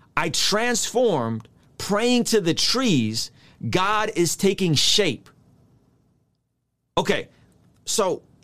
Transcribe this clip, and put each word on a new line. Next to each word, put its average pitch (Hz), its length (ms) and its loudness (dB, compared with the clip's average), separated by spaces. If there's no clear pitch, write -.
I 170 120 0
transformed, 202 1200 0
praying 240 460 0
to 214 160 2
the 165 140 2
trees. 139 800 0
God 202 460 0
is 170 220 0
taking 190 380 0
shape." - 540 0
Okay, 180 320 -2
so 185 360 -2